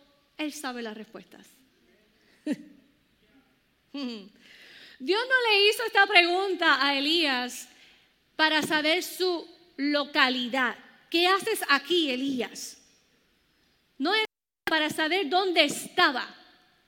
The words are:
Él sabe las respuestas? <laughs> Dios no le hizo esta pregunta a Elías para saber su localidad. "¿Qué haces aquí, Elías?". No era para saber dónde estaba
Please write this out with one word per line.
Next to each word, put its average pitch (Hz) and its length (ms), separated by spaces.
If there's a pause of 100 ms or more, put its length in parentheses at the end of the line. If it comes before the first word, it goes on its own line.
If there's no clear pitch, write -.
(380)
Él 302 160
sabe 247 280
las 220 140
respuestas? 208 500 (1000)
<laughs> 302 100 (1400)
Dios 262 1400
no 494 220
le 403 180
hizo 453 160
esta 403 220
pregunta 349 800
a 277 120
Elías 277 720 (680)
para 311 280
saber 311 400
su 349 440 (300)
localidad. 262 960 (360)
"¿Qué 339 160
haces 381 320 (100)
aquí, 294 400
Elías?". 254 680 (1200)
No 320 160
era 440 100 (400)
para 302 240
saber 311 400
dónde 349 360
estaba 294 640 (600)